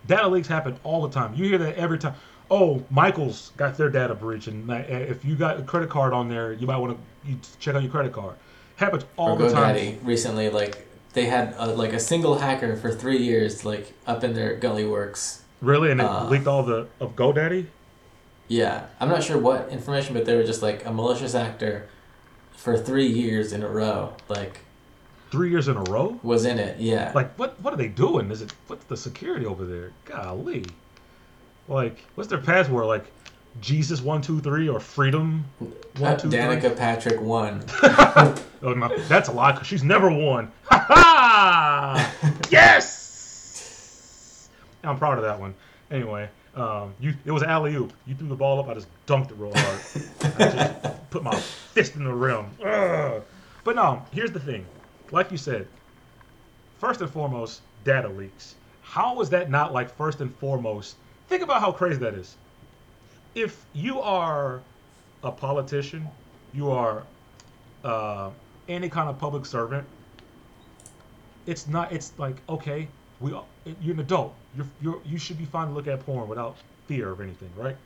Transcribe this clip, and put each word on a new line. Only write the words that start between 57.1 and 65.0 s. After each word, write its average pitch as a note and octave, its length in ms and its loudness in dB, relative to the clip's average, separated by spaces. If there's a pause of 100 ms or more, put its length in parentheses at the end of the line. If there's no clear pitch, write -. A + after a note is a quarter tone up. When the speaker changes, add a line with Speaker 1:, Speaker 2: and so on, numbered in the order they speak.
Speaker 1:
data B2+ 260 0
leaks. G2 440 -14 (300)
How A#3+ 380 -2
is E3+ 100 -2
that F3 180 0
not, D3 240 0
like, B2 220 -2
first D3+ 260 -4
and C3 140 -6
foremost? A#2 600 -6 (320)
Think F#4 120 0
about C#4+ 200 2
how G3+ 100 0
crazy F3 300 -2
that A2+ 120 -4
is. F#2 220 -16 (960)
If - 400 -6
you B3 280 -4
are D3+ 600 -2 (640)